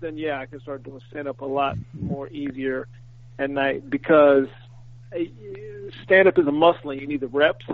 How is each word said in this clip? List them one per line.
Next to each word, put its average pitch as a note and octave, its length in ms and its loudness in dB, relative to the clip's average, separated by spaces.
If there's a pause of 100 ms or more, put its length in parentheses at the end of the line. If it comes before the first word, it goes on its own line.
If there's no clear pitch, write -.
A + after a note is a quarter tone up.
then D#3 180 -10
yeah, D3+ 200 -4
I C3 80 -10
can C3 140 -16
start C3+ 220 -12
doing C3+ 260 -18
stand-up C#3 320 -10
a C#3 60 -10
lot C#3 320 -2 (200)
more C#3 300 -6
easier C3+ 600 -8 (500)
at C#3 100 -2
night C#3 400 -2
because, C#3+ 600 6 (680)
uh, - 20 -6 (880)
stand-up F#3+ 340 6
is F3 80 4
a C#3+ 60 0
muscle D#3 380 2
and C3+ 100 -10
you C#3 60 -10
need C#3+ 140 -6
the C3 80 -6
reps, D3+ 460 0